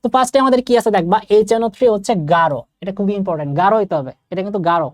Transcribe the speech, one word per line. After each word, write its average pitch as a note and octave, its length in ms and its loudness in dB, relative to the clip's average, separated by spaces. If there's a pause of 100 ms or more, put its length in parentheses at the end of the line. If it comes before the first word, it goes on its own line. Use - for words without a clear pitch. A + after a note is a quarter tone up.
তো - 120 -6
ফার্স্টে C4 300 2
আমাদের B3+ 220 2
কি A#3+ 140 0
আছে A3 160 0
দেখবা, F3+ 200 2 (180)
এইচ G#3+ 220 2
এন A3+ 100 -2
ও - 100 -4
থ্রি B3+ 180 2
হচ্ছে G3+ 180 -4 (200)
গাঢ়, E3 260 2 (240)
এটা F#3+ 160 -8
খুবই G3+ 220 -2
ইম্পর্টেন্ট, D#3+ 300 -4 (100)
গাঢ় G3 200 4
হইতে F#3+ 180 -2
হবে, C3 140 -8 (200)
এটা F3+ 140 -6
কিন্তু G3+ 220 -6
গাঢ় E3+ 260 0